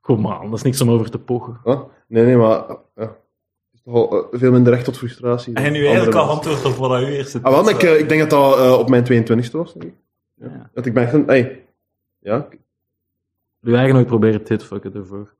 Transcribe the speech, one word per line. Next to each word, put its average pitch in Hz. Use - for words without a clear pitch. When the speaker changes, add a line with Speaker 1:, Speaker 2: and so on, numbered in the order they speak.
Speaker 1:
Kom 110
aan, 90
dat 113
is -
niks 131
om 120
over 117
te 120
pochen. 117
Speaker 2:
Wat? -
Nee, 113
nee, 127
maar, 113
ja. 107
Het 110
is -
toch 120
al, 104
eh, 123
veel 127
minder 123
recht 123
tot 123
frustratie 120
dan 131
Speaker 3:
En 147
nu 151
Speaker 2:
andere 139
Speaker 3:
eigenlijk 113
al 147
Speaker 2:
mensen. 156
Speaker 3:
antwoord 135
op 120
wat 127
uw 127
eerste 139
Speaker 2:
Ah, 131
wel, 147
maar 214
ik, -
Speaker 3:
tits 175
Speaker 2:
eh, 156
ik 151
denk 156
dat 156
dat, 139
eh, 127
op 117
mijn 123
tweeëntwintigste 120
was, 165
denk -
ik. -
Ja. 120
Speaker 3:
Ja. 127
Speaker 2:
Dat 123
ik 123
ben 123
echt, 123
hey. -
Ja. 123
Speaker 1:
Doe 117
je 123
eigen 135
nooit 123
proberen 110
titfucken 101
ervoor? 101